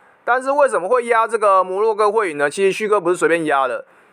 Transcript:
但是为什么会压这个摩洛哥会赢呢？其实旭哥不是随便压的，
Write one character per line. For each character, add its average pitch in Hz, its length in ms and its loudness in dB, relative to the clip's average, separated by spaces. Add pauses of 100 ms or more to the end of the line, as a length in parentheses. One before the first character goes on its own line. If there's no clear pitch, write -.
(220)
但 247 200 -2
是 269 80 -4
为 285 180 2
什 208 120 -2
么 175 60 -6
会 240 200 0
压 226 200 2
这 220 120 -4
个 196 260 4
摩 185 160 -6
洛 220 140 0
哥 208 180 0
会 208 200 -2
赢 147 40 -10
呢？ 143 140 0
其 196 160 -4
实 190 40 2
旭 190 160 -4
哥 202 140 0
不 170 80 -2
是 180 80 0
随 165 100 0
便 165 200 0
压 139 200 0
的， 120 200 -6 (260)